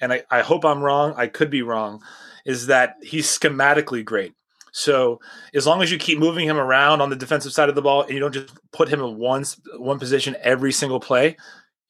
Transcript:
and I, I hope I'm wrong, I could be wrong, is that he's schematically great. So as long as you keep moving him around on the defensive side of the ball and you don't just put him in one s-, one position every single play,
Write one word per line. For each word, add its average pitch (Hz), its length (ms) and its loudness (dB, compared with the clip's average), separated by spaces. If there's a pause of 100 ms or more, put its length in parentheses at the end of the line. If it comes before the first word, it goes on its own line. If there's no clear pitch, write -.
and 123 100 -2
I, 127 180 -2
I 120 120 2
hope 165 240 0
I'm 143 180 0
wrong, 143 320 2
I 123 120 -2
could 151 240 -2
be 139 100 -2
wrong, 110 420 -6 (420)
is 123 220 -6
that 127 340 2
he's 156 260 -4
schematically 139 760 2
great. 101 300 -4 (420)
So 127 440 2 (340)
as 139 140 0
long 180 160 4
as 165 80 0
you 170 80 -4
keep 156 180 -2
moving 165 300 0
him 151 100 0
around 139 440 4
on 139 100 -2
the 135 40 -6
defensive 135 380 -4
side 147 160 4
of 139 60 0
the 143 80 0
ball 143 180 4
and 135 100 -4
you 135 80 -6
don't 139 140 -4
just 135 240 -10 (140)
put 156 180 0
him 143 120 -2
in 113 180 -8
one 131 220 0
s-, - 200 -10 (160)
one 127 220 -4
position 131 420 -2
every 127 300 2
single 131 280 -2
play, 139 380 2 (520)